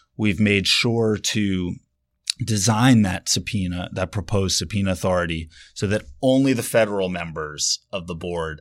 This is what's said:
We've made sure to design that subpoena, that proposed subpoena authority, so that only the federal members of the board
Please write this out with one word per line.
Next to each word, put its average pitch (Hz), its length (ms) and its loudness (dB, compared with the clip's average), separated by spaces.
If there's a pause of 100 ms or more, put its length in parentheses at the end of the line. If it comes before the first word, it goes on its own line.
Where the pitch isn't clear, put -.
(160)
We've 107 240 0
made 101 260 4
sure 113 500 2
to 92 600 -2 (680)
design 110 580 4
that 92 260 -2
subpoena, 90 640 -4
that 92 200 -4
proposed 95 440 -2
subpoena 98 360 -2
authority, 87 560 -2 (260)
so 107 120 -4
that 104 180 0 (180)
only 131 300 4
the 117 100 0
federal 104 460 2
members 80 840 -6
of 90 140 -6
the 87 80 -6
board 80 460 -6